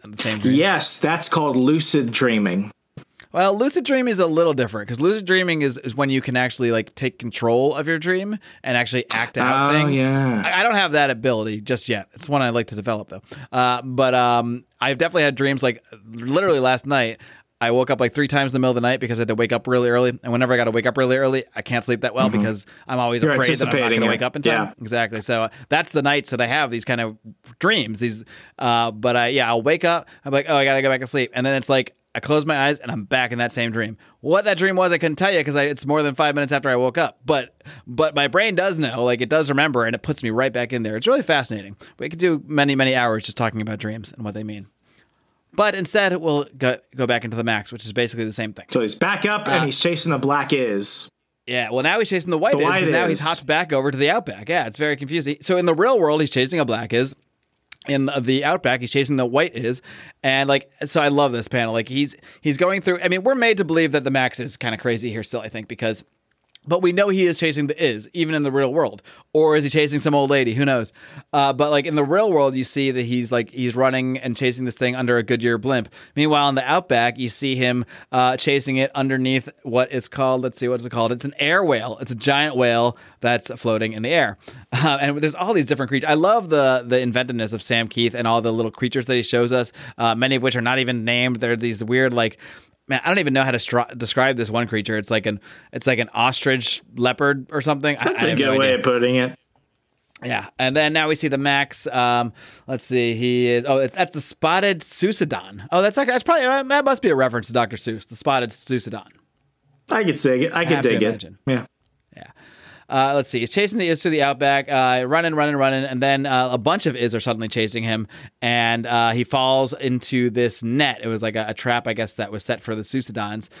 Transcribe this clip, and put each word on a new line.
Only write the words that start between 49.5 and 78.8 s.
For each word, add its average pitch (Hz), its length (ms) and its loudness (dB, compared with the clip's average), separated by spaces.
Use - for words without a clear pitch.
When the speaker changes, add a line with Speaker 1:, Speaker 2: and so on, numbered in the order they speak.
Speaker 1:
Uh, - 40 0
Speaker 2:
he's 135 140 -2
chasing 170 320 0
the 139 60 0
Black 139 340 0
Is. 110 560 -2
Speaker 1:
Yeah, 120 240 -4
well, 127 120 -2
now 175 160 2
he's 226 100 0
chasing 180 220 -2
the 165 80 0
White 208 140 2
Speaker 2:
The 143 80 2
Speaker 1:
Is, 147 40 2
Speaker 2:
White 185 160 2
Speaker 1:
'cause 160 100 2
now 170 180 0
he's 160 120 0
Speaker 2:
Is. 147 60 0
Speaker 1:
hopped 160 200 -2
back 156 260 0
over 135 180 0
to 135 80 -4
the 143 120 2
Outback. 117 380 -4
Yeah, 160 180 0
it's 113 120 -10
very 147 180 0
confusing. 143 440 -4
So 185 160 0
in 180 100 2
the 165 80 4
real 226 240 2
world, 156 220 4
he's 147 100 0
chasing 135 300 0
a 147 40 0
Black 113 280 -4
Is. 131 220 0
In 135 220 0
the 131 240 0
Outback, 131 380 0
he's 120 100 -6
chasing 139 240 0
the 127 100 0
White 139 300 0
Is. 123 240 -4
And, 139 260 0
like, 139 220 0
so 160 140 0
I 147 80 4
love 143 240 4
this 117 160 -4
panel. 117 240 -2
Like, 113 160 -2
he's, 139 260 -2
he's 143 160 0
going 185 240 0
through, 180 180 0
I 180 80 0
mean, 185 160 0
we're 269 100 2
made 233 220 2
to 185 80 0
believe 160 280 2
that 143 120 0
the 135 60 -2
Max 131 280 0
is 127 200 -10
kinda 117 180 -4
crazy 117 340 -4
here 110 140 -8
still, 117 160 -8
I 110 80 -10
think, 110 180 -12
because, 113 380 -6
but 175 160 0
we 175 100 4
know 202 160 2
he 190 160 4
is 170 140 2
chasing 151 300 0
the 147 140 -4
Is, 110 300 0
even 160 220 -2
in 151 80 0
the 139 100 0
real 135 180 2
world. 127 320 -2
Or 156 240 4
is 151 80 2
he 143 60 -2
chasing 147 280 2
some 147 160 2
old 139 140 4
lady? 135 240 2
Who 139 140 0
knows? 123 260 0
Uh, 139 220 2
but, 147 160 2
like, 143 160 2
in 156 80 -2
the 147 100 2
real 196 260 2
world, 139 240 4
you 127 100 -2
see 139 260 0
that 127 120 -2
he's, 120 300 -2
like, 120 180 -2
he's 123 240 -4
running 131 440 0
and 123 180 -6
chasing 127 300 -2
this 120 100 -6
thing 123 180 0
under 123 220 2
a 117 60 2
Goodyear 117 340 0
blimp. 120 320 -2
Meanwhile, 147 360 2
in 135 60 0
the 131 140 -2
Outback, 123 480 2
you 123 120 -4
see 131 260 -4
him, 123 300 0
uh, 127 240 2
chasing 135 400 0
it 135 180 0